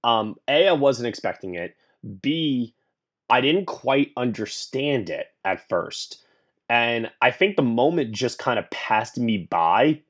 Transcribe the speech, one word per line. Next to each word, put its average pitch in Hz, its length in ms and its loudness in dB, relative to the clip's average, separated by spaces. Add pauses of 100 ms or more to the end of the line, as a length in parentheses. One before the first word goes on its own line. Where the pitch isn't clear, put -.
um, 110 320 2 (120)
A, 165 200 4
I 180 40 4
wasn't 135 360 2
expecting 95 460 -8
it. 87 220 -10 (440)
B, 139 540 -2 (560)
I 127 100 6
didn't 160 260 2
quite 139 500 0
understand 123 960 -4
it 73 180 -8 (160)
at 95 240 -4
first. - 540 -6 (460)
And 117 420 0 (100)
I 123 100 4
think 196 260 0
the 156 60 2
moment 127 500 0
just 117 260 -4
kinda 113 320 -2
passed - 480 -2
me 110 320 0
by. 101 600 4